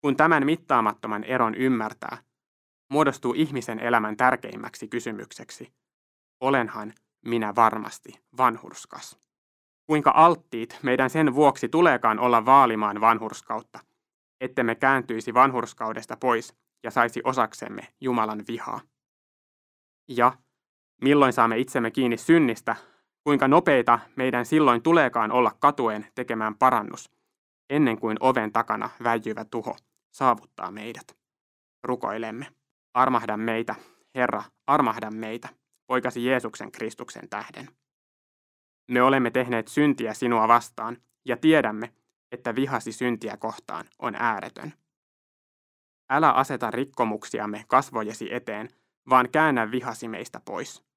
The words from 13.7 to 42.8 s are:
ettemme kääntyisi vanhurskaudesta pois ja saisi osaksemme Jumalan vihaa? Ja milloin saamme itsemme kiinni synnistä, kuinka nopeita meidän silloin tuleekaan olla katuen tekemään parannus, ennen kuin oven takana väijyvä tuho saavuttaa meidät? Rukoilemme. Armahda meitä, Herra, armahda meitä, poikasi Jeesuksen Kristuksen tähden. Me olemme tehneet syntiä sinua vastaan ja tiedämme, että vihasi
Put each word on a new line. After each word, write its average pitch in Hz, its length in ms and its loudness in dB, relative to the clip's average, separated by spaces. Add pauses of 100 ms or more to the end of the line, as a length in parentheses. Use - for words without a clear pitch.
ettemme 127 340 -2
kääntyisi 120 600 0
vanhurskaudesta 120 800 0
pois 117 380 -2 (280)
ja 120 80 -10
saisi 117 340 0
osaksemme 117 760 -4
Jumalan 110 480 -2
vihaa? - 320 -10 (1300)
Ja 123 240 2 (680)
milloin 135 300 6
saamme 113 260 2
itsemme 123 320 -2
kiinni 120 260 0
synnistä, 123 600 2 (480)
kuinka 139 240 2
nopeita 131 500 4 (180)
meidän 123 300 -2
silloin 135 360 2
tuleekaan 123 500 2
olla 120 280 4
katuen 117 540 0
tekemään 110 400 -6
parannus, 120 560 0 (600)
ennen 139 300 2
kuin 110 200 -2
oven 120 320 0
takana 110 380 -2 (140)
väijyvä 110 400 -2
tuho 117 320 -8 (340)
saavuttaa 113 600 -2
meidät? 107 460 -16 (680)
Rukoilemme. 113 640 -6 (480)
Armahda 120 420 2
meitä, 113 380 -4 (400)
Herra, 120 280 -2 (240)
armahda 117 440 0
meitä, 110 380 -12 (380)
poikasi 123 380 -4
Jeesuksen 120 480 -4
Kristuksen - 560 -14
tähden. 113 400 -14 (1200)
Me 123 120 4
olemme 131 280 4
tehneet 120 380 -2
syntiä 139 460 0
sinua 117 340 0
vastaan 117 480 0 (280)
ja 123 120 -4
tiedämme, 120 580 0 (380)
että 123 220 -8
vihasi 127 380 -4